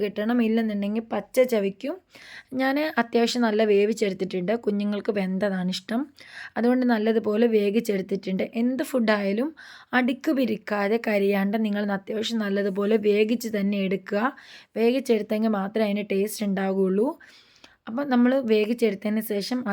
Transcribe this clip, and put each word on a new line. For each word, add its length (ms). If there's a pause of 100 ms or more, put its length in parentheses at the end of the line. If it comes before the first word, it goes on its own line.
കിട്ടണം, 460
ഇല്ലെന്നുണ്ടെങ്കിൽ 640
പച്ച 260 (140)
ചവയ്ക്കും. 420 (680)
ഞാൻ 140 (280)
അത്യാവശ്യം 440
നല്ല 160 (100)
വേവിച്ചെടുത്തിട്ടുണ്ട്. 800 (140)
കുഞ്ഞുങ്ങൾക്ക് 540
വെന്തതാണ് 560
ഇഷ്ടം, 260 (560)
അതുകൊണ്ട് 340
നല്ലതുപോലെ 540 (100)
വേവിച്ചെടുത്തിട്ടുണ്ട്. 880 (180)
എന്ത് 280
ഫുഡായാലും 600 (480)
അടുക്ക് 400
പിരിക്കാതെ 600 (100)
കരിയാണ്ട് 580
നിങ്ങൾ 180 (140)
അത്യാവശ്യം 480
നല്ലതുപോലെ 500 (120)
വേവിച്ച് 500
തന്നെ 200 (100)
എടുക്കുക. 340 (560)
വേവിച്ചെടുത്തെങ്കിൽ 800
മാത്രമേ 300
അതിന് 140 (100)
ടേസ്റ്റ് 340
ഉണ്ടാവുകയുള്ളൂ. 580 (800)
അപ്പം 240
നമ്മൾ 180 (180)
വേവിച്ചെടുത്തതിന് 800
ശേഷം 300 (140)